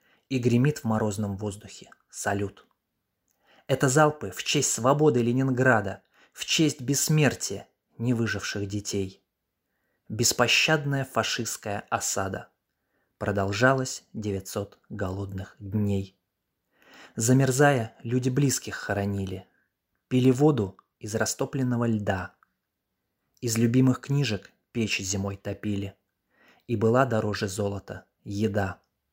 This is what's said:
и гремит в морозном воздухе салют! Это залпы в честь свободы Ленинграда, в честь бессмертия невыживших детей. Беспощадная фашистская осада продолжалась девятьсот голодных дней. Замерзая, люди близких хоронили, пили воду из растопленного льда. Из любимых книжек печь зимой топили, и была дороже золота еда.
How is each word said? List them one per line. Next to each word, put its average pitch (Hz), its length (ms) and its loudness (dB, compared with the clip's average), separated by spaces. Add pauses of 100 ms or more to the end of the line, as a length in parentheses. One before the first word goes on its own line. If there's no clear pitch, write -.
(280)
и 131 120 -2
гремит 120 400 2
в - 40 -20
морозном 107 540 -2
воздухе 101 520 -10 (200)
салют! 101 580 -6 (1000)
Это 139 200 2
залпы 143 440 2
в - 120 -10
честь - 280 0
свободы 139 500 4
Ленинграда, 120 840 2 (300)
в - 120 -12
честь - 360 0
бессмертия 135 840 0 (300)
невыживших 110 680 -2
детей. 98 560 -6 (840)
Беспощадная 135 1000 2
фашистская 110 840 -4
осада 98 600 -4 (680)
продолжалась 107 840 0 (100)
девятьсот 101 680 -6 (100)
голодных 98 680 -8
дней. 101 580 -2 (1000)
Замерзая, 127 880 4
люди 123 260 0
близких 131 460 0
хоронили, 98 720 -4 (600)
пили 127 240 4
воду 127 460 2 (220)
из 107 160 -8
растопленного 123 680 -2
льда. 101 500 -2 (1080)
Из 113 160 -2
любимых 123 440 4
книжек 131 500 -2 (200)
печь 110 280 -2
зимой 98 380 -4
топили, 101 580 -6 (720)
и 120 80 -2
была 113 300 4
дороже 107 420 -2
золота 101 580 -6 (180)
еда. 101 580 -2 (320)